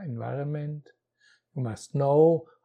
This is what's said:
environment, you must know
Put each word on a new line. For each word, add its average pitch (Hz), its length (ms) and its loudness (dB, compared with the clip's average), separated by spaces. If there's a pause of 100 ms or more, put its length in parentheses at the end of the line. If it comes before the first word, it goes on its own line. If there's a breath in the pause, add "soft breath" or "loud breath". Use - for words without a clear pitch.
environment, 143 840 -8 (680 soft breath)
you 131 80 -4
must 110 320 -8
know 151 500 4 (200 loud breath)